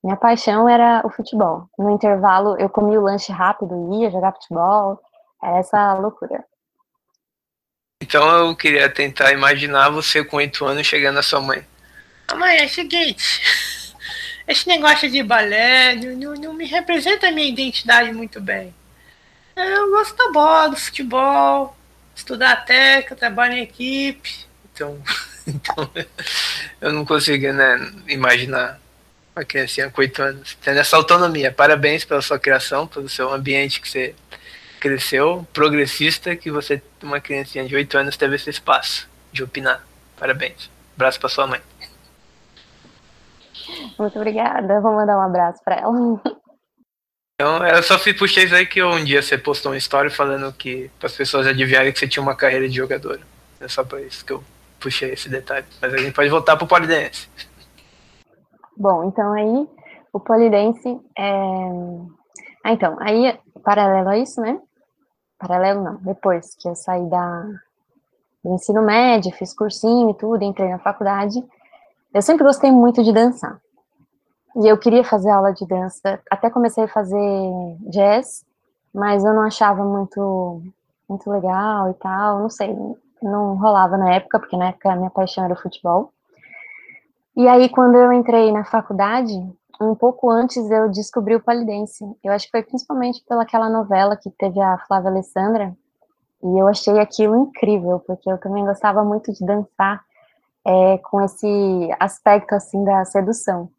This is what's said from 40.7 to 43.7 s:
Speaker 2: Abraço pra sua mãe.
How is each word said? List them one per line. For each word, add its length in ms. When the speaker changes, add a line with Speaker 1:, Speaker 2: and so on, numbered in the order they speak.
Speaker 2:
Abraço 240
pra 100
sua 160
mãe. 160